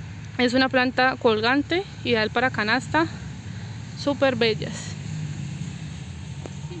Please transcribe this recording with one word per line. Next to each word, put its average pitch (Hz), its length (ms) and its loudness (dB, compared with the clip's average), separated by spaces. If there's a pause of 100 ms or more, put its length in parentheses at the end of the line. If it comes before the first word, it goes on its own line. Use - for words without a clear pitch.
(380)
Es 247 160 4
una 262 160 6
planta 262 480 4
colgante, 254 680 4 (200)
ideal 220 260 2
para 254 200 2
canasta, 247 580 2 (920)
súper 269 360 2
bellas. 220 380 0 (2000)